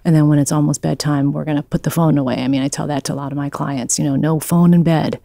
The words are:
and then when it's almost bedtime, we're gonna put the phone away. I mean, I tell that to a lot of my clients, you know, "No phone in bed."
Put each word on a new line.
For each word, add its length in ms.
and 100
then 140
when 100
it's 140
almost 300
bedtime, 500
we're 120
gonna 180
put 220
the 60
phone 280
away. 180
I 120
mean, 140
I 60
tell 200
that 160
to 100
a 0
lot 180
of 60
my 100
clients, 500
you 60
know, 100
"No 260
phone 340
in 80
bed." 420